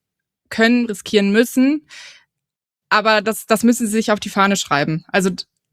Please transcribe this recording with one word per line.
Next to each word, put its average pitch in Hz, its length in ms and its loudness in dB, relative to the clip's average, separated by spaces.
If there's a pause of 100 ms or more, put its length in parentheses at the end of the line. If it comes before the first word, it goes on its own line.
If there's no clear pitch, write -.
(480)
können, 240 380 2
riskieren 202 460 0
müssen. 254 540 0 (1040)
Aber 214 300 2
das, 208 240 -6
das 226 200 0
müssen 233 220 2
sie 202 60 -4
sich 220 180 -2
auf 208 100 0
die 196 100 -10
Fahne 196 260 0
schreiben. 156 520 -2
Also 190 200 0
d-, 185 160 -8 (280)